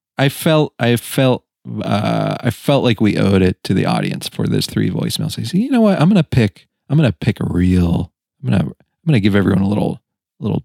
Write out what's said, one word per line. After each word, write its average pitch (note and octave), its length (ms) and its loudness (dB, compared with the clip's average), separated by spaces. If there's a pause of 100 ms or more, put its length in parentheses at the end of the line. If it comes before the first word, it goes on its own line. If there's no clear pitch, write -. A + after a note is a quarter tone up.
(180)
I C3+ 100 2
felt, D#3 520 0
I A#2+ 180 2
felt, - 480 -2 (360)
uh, G#2+ 600 -2
I B2 100 -2
felt - 320 0
like A2+ 160 0
we G#2+ 180 2
owed G2 240 2
it F#2 220 0
to - 100 -2
the G2 120 0
audience - 420 -4
for - 200 -6
those - 180 -2
three - 240 -2
voicemails. G#2 500 -6
I A2+ 40 -6
said, F3 180 -2
"You C#4 100 -2
know B3 80 2
what? G#3 220 4
I'm E3 80 4
gonna F#3+ 140 4
pick, - 440 -2 (220)
I'm C#3 80 2
gonna C3 160 2
pick - 260 -4
a - 60 -4
real, F2 640 0 (320)
I'm B2+ 60 -4
gonna, - 160 2
I'm - 80 -10 (320)
gonna C#3 160 2
give G2+ 140 2
everyone G2 280 2
a G2 40 0
little, - 340 -2 (380)
little - 260 -4